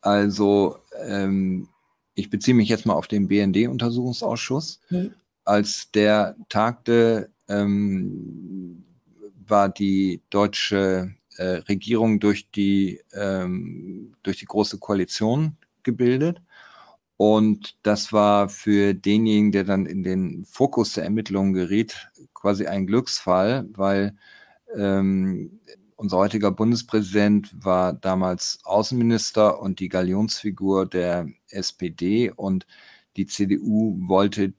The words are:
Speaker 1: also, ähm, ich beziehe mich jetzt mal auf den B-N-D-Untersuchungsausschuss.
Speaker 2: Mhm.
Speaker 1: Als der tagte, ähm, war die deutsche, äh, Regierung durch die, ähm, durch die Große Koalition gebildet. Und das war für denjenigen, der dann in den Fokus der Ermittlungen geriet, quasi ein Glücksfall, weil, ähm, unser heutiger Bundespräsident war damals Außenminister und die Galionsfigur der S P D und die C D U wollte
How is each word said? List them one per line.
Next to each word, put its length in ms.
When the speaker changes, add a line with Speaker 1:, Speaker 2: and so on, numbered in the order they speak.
Speaker 1:
also, 760
ähm, 600
ich 160
beziehe 240
mich 140
jetzt 160
mal 100
auf 120
den 220
B-N-D-Untersuchungsausschuss. 1500
Speaker 2:
Mhm. 220
Speaker 1:
Als 480
der 420
tagte, 800
ähm, 1400
war 220
die 600
deutsche, 840
äh, 80
Regierung 500
durch 320
die, 500
ähm, 1000
durch 140
die 80
Große 320
Koalition 760
gebildet. 580
Und 680
das 280
war 360
für 460
denjenigen, 580
der 120
dann 220
in 160
den 420
Fokus 500
der 100
Ermittlungen 480
geriet, 580
quasi 320
ein 200
Glücksfall, 880
weil, 440
ähm, 840
unser 220
heutiger 320
Bundespräsident 1000
war 300
damals 680
Außenminister 960
und 200
die 80
Galionsfigur 960
der 420
S 240
P 160
D 420
und 360
die 80
C 220
D 120
U 380
wollte 520